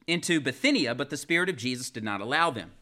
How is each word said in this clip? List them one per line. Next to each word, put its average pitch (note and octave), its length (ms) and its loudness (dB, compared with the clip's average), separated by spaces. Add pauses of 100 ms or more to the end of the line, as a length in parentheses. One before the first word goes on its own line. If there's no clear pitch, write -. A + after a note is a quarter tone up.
into E3 360 2
Bithynia, C3+ 520 2
but C3+ 180 -4
the D3+ 40 -4
Spirit E3+ 320 0
of F#3 80 -2
Jesus B2 340 -4
did A2+ 140 -8
not G#2 160 -2
allow D3 300 2
them. G2+ 320 -6